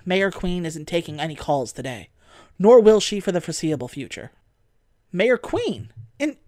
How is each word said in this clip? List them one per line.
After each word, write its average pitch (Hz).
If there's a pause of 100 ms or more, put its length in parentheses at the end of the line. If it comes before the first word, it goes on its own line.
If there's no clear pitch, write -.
Mayor 190
Queen 180
isn't 156
taking 170
any 156
calls 139
today, 123 (500)
nor 226
will 214
she 208
for 190
the 175
foreseeable 156
future. - (800)
Mayor 233
Queen? 240 (260)
In-, 285 (120)